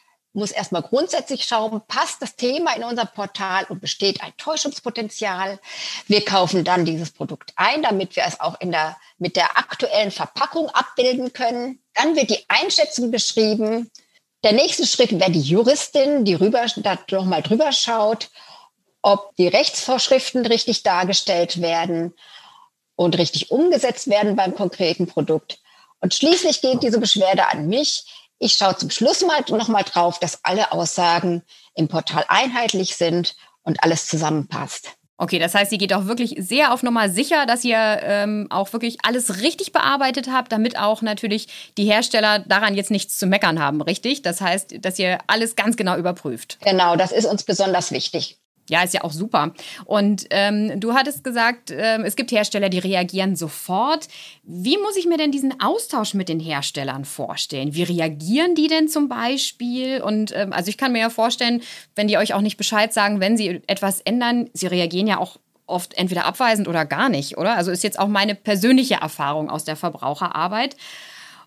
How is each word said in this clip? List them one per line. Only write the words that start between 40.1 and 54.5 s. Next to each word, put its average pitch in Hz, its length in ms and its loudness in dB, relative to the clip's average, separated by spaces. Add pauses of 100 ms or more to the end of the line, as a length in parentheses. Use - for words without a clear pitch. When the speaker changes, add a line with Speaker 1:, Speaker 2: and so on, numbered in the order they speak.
Speaker 2:
habt, 254 200 -2
damit 226 260 0
auch 214 260 0
natürlich 214 440 -4 (320)
die 202 60 2
Hersteller 214 560 2
daran 202 340 2
jetzt 196 160 -2
nichts - 260 -2
zu 196 100 0
meckern 185 340 4
haben, 147 200 0
richtig? 254 420 -2
Das 175 180 -4
heißt, 185 400 -2
dass - 180 -4
ihr 185 200 0 (100)
alles 226 260 0
ganz 220 220 0
genau 185 200 0
überprüft. 170 680 -6
Speaker 1:
Genau, 180 340 4
das 180 160 2
ist 220 140 2
uns 196 180 -2
besonders 190 480 0
wichtig. - 460 -6 (320)
Speaker 2:
Ja, 165 120 4
ist 180 120 -2
ja - 100 -2
auch 165 80 -6
super. 165 400 -2 (320)
Und, 202 460 0
ähm, 208 500 0
du 233 140 -2
hattest 269 280 0
gesagt, 240 480 -2
ähm, 220 340 0
es 208 120 -4
gibt 226 160 -4
Hersteller, 208 380 0
die 185 80 0
reagieren 185 580 0
sofort. 196 720 -2 (340)
Wie 196 360 -2